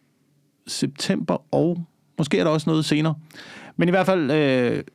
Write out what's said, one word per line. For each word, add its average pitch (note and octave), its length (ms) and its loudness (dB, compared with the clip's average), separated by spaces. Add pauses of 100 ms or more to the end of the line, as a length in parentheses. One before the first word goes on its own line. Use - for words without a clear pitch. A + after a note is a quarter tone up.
(680)
september - 720 -2 (100)
og E3 340 0 (320)
måske F3+ 220 0
er F3+ 40 2
der D#3+ 80 2
også D#3+ 180 0
noget D#3 160 0
senere. D#3 300 0 (640)
Men E3+ 100 2
i F3+ 40 2
hvert F#3 140 2
fald, F3 260 2
øh, B2+ 520 2 (120)